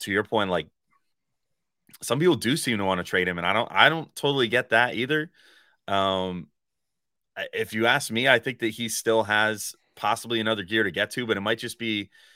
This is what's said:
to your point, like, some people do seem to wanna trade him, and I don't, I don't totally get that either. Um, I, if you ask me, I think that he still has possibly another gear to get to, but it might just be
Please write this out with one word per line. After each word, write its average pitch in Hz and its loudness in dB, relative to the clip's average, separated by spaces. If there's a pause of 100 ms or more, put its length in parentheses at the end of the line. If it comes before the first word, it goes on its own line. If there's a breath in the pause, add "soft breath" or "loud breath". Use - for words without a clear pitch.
to 101 -6
your 104 2
point, 104 0
like, 85 -2 (1300)
some 120 -2
people 170 4
do 113 0
seem 120 -2
to 101 0
wanna 95 0
trade 90 0
him, 87 -4
and 85 -2
I 92 2
don't, 110 0
I 110 8
don't 156 -6
totally 139 0
get 120 0
that 113 4
either. 151 -4 (580 soft breath)
Um, 95 -2 (880)
I, 95 -8
if 110 -6
you 110 0
ask 131 2
me, 117 0
I 127 8
think 127 -8
that 117 0
he 113 -8
still 113 2
has 107 0 (200)
possibly 113 -2
another 107 -2
gear 110 0
to 98 0
get 95 -2
to, 123 -6
but 107 0
it 98 -6
might 110 0
just 120 -12
be 107 -4 (260 soft breath)